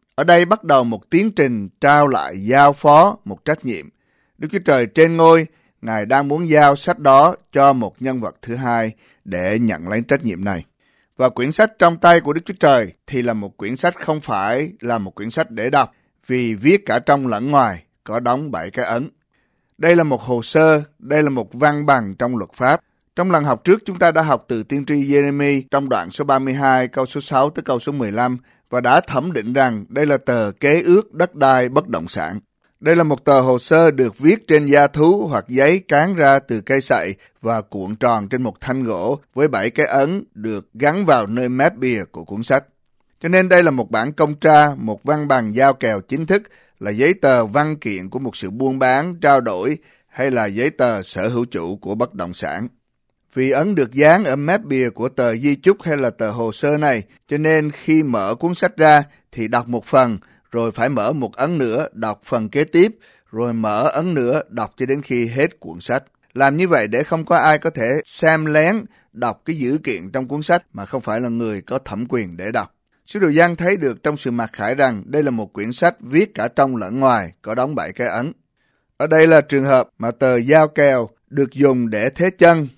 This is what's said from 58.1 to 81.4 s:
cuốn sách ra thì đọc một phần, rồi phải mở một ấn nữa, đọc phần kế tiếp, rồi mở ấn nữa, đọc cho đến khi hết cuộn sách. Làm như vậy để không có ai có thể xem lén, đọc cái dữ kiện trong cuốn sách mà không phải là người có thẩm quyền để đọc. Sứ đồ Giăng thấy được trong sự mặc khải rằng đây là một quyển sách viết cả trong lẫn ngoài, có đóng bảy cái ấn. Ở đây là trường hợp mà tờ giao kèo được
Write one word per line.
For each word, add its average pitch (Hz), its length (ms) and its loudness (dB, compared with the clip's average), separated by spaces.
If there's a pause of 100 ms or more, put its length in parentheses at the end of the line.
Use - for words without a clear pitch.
cuốn 170 200 -4
sách 180 220 -4
ra 151 280 6 (280)
thì 113 160 -6
đọc 120 200 -2
một 120 160 -6
phần, 123 340 2 (320)
rồi 117 220 -4
phải 120 160 -2
mở 120 240 -2
một 123 240 -6
ấn 156 220 -4
nữa, 127 340 -2
đọc 110 320 -8
phần 113 240 -6
kế 143 160 -2
tiếp, 180 340 2 (320)
rồi 117 220 -4
mở 110 360 -2
ấn 170 260 -4
nữa, 131 340 -2
đọc 110 280 -10
cho 127 100 -6
đến 139 160 -4
khi 120 240 -4
hết 139 340 -4
cuộn 87 200 -18
sách. 127 240 -6 (300)
Làm 139 220 2
như 180 120 0
vậy 117 200 2
để 120 140 -2
không 160 220 -4
có 170 120 0
ai 151 220 4
có 160 120 -4
thể 131 340 -2
xem 160 400 -2
lén, 156 400 0 (280)
đọc 117 320 -8
cái 165 120 -8
dữ 139 280 -4
kiện 95 260 -8
trong 131 180 -8
cuốn 147 140 -8
sách 170 200 0 (100)
mà 101 140 -14
không 131 140 -8
phải 113 200 -6
là 123 80 -4
người 113 340 -6
có 127 160 -8
thẩm 113 300 -10
quyền 98 280 -6
để 98 160 -10
đọc. 107 220 -6 (320)
Sứ - 120 -10
đồ 185 100 0
Giăng 165 280 2
thấy 185 200 0
được 131 260 -4
trong 151 140 -2
sự 131 140 -8
mặc 120 220 -4
khải 110 220 -6
rằng 127 320 0
đây 147 160 -2
là 143 80 -2
một 110 220 -6
quyển 107 200 -8
sách 170 280 0
viết 170 340 -2
cả 113 140 -4
trong 131 280 0
lẫn 107 240 -6
ngoài, 110 320 0 (100)
có 107 120 -8
đóng 135 200 -4
bảy 90 180 -8
cái 123 160 -4
ấn. 117 240 -6 (640)
Ở 147 100 -4
đây 160 200 6
là 160 140 8
trường 139 240 -2
hợp 131 240 2 (100)
mà 117 120 -4
tờ 127 260 0
giao 147 320 2
kèo 135 400 0 (220)
được 135 220 -2